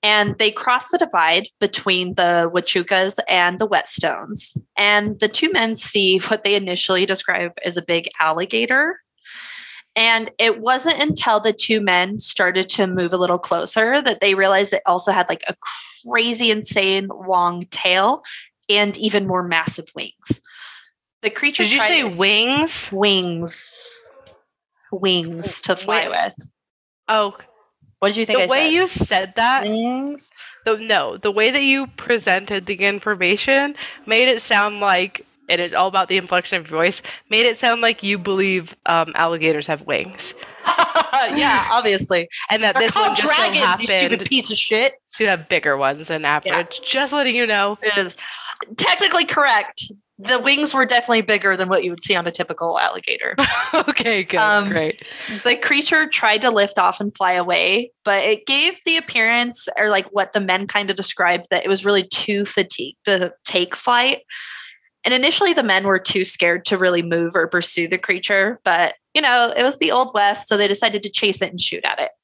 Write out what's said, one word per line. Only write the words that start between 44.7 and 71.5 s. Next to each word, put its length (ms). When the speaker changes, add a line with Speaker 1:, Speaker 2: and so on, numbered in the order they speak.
Speaker 2:
to 120
have 220
bigger 260
ones 340
than 160
average. 540
Speaker 1:
Yeah. 60
Speaker 2:
Just 280
letting 220
you 120
know. 340
Speaker 1:
It 160
is 180
technically 480
correct. 600
The 200
wings 340
were 120
definitely 380
bigger 340
than 100
what 160
you 60
would 140
see 120
on 120
a 40
typical 460
alligator. 600
Speaker 2:
<laughs> 340
Okay, 500
good, 160
Speaker 1:
Um, 300
Speaker 2:
great. 340
Speaker 1:
the 120
creature 520
tried 340
to 100
lift 260
off 220
and 160
fly 180
away, 580
but 200
it 220
gave 300
the 120
appearance, 720
or, 120
like, 200
what 240
the 60
men 280
kind 220
of 60
described, 540
that 160
it 40
was 160
really 220
too 380
fatigued 600
to 280
take 300
flight. 460
And 100
initially 400
the 100
men 220
were 140
too 240
scared 420
to 120
really 260
move 320
or 120
pursue 400
the 100
creature, 640
but, 320
you 80
know, 340
it 80
was 140
the 140
Old 240
West, 320
so 100
they 100
decided 360
to 60
chase 320
it 100